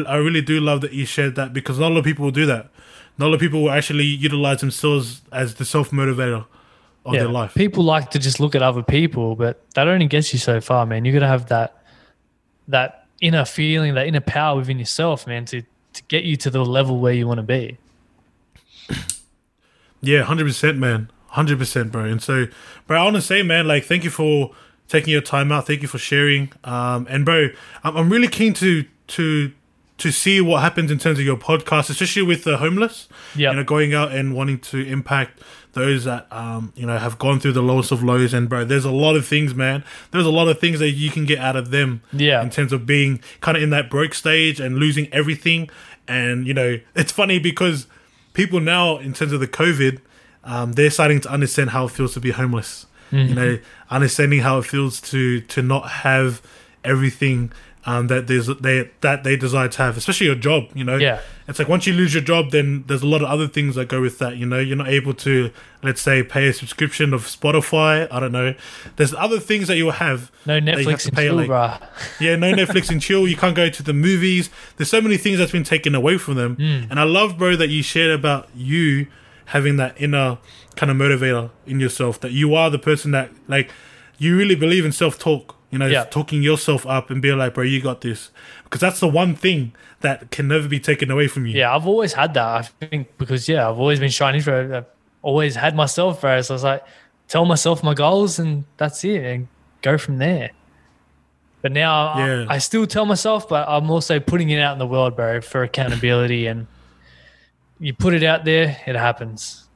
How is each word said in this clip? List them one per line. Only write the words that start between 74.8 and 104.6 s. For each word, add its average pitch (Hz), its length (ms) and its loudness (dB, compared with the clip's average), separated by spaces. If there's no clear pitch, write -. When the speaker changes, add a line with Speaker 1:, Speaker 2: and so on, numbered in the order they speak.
Speaker 1:
so 226 100 4
many 214 160 2
things 196 220 0
that's 175 140 2
been 170 120 0
taken 151 320 0
away 147 220 2
from 143 180 -4
them. 123 200 -2
Speaker 2:
Mm. 139 340 -2
Speaker 1:
And 139 100 -2
I 151 40 4
love, 185 340 2
bro, 180 180 2
that 160 140 2
you 151 120 -2
shared 165 340 2
about 143 380 -2
you 139 540 0
having 143 320 0
that 131 220 -4
inner 139 380 0
kind 139 160 0
of 135 40 2
motivator 131 540 2
in 135 140 -2
yourself, 123 400 -2
that 127 100 -8
you 147 240 2
are 160 160 4
the 147 80 -2
person 147 320 0
that, 135 200 0
like, 139 220 0
you 165 180 2
really 196 180 4
believe 165 300 2
in 156 80 0
self-talk. 151 640 -2
You 131 60 -4
know, 135 80 0
Speaker 2:
Yeah. 135 180 2
Speaker 1:
talking 147 380 -2
yourself 147 420 2
up 131 260 -4
and 131 120 -4
being 139 160 2
like, 127 160 0
"Bro, 131 100 -2
you 131 160 0
got 127 200 -6
this." 113 300 -8
Because - 160 -6
that's 180 180 0
the 185 80 2
one 165 300 2
thing 147 360 0
that - 320 -4
can 139 160 -2
never 151 180 2
be 143 140 -2
taken 143 320 0
away 143 160 2
from 127 180 -4
you. 113 100 -2
Speaker 2:
Yeah, 123 180 2
I've 156 120 0
always 208 280 2
had 147 200 0
that, 120 100 2
I 113 180 -2
think, 151 200 -6
because, 127 300 -4
yeah, 143 200 2
I've 113 100 -2
always 143 220 2
been 139 100 0
shining 139 300 2
for 139 220 0
it. 131 140 -6
I've 120 80 -8
always 147 320 0
had 151 220 0
myself, 165 460 0
bro. 131 200 4
So 135 120 -4
I - 20 -4
was 127 80 -4
like, 139 180 0
tell 165 160 2
myself 165 400 2
my 151 100 2
goals 170 460 2
and 147 240 -2
that's 151 260 -4
it, 190 180 -2
and 123 240 -6
go 143 160 2
from 143 220 -2
there. 143 320 0
But 135 80 -2
now 151 380 2
I, 139 180 0
Speaker 1:
Yeah. 123 220 -2
Speaker 2:
I 139 100 0
still 220 280 0
tell 214 200 0
myself, 214 420 0
but 147 200 0
I'm 151 240 0
also 160 260 0
putting 165 320 0
it 151 100 2